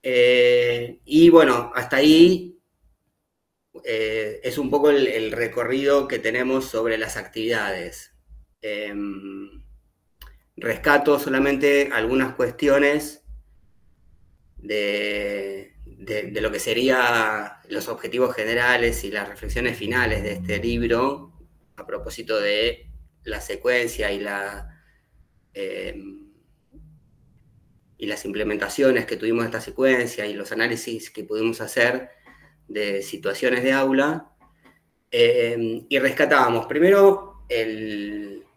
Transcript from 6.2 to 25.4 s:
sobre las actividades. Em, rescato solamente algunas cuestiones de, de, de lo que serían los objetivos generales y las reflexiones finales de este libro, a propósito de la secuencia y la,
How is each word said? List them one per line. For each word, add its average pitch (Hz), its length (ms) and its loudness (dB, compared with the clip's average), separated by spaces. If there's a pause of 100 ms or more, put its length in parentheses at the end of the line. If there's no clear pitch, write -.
sobre 113 340 -2
las 110 180 -6
actividades. 104 960 -6 (480)
Em, 101 1000 -10 (920)
rescato 143 640 2
solamente 139 720 0
algunas 127 440 -2
cuestiones 143 880 0 (1300)
de, 101 1160 -6 (120)
de, 104 460 -8
de 104 100 -6
lo 107 100 -2
que 101 80 -6
serían 117 920 0 (160)
los 104 180 -8
objetivos 120 480 -2
generales 117 680 0
y 98 60 -8
las 101 160 -6
reflexiones 113 480 -6
finales 110 460 -2
de 104 120 -6
este 92 260 -6
libro, 120 720 -2 (440)
a - 100 -16
propósito 107 520 -6
de 107 520 -2 (320)
la 107 180 -10
secuencia 113 680 -2
y 98 80 -6
la, 101 640 -10 (680)